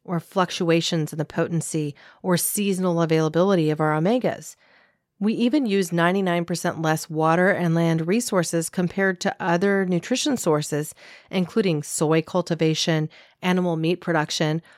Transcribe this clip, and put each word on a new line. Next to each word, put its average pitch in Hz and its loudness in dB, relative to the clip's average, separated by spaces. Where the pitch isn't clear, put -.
or 175 -4
fluctuations 165 -2
in 156 -8
the 156 -4
potency 156 -4
or 185 0
seasonal 185 0
availability 160 2
of 151 -2
our 156 2
omegas. 180 -2
We 208 0
even 247 2
use 196 0
ninety-nine 175 2
percent 170 -4
less 160 0
water 160 2
and 165 0
land 165 2
resources 180 0
compared 185 -2
to - -2
other 190 0
nutrition 208 0
sources, 151 -2
including 180 0
soy 160 0
cultivation, 160 0
animal 180 0
meat 170 -2
production, 156 0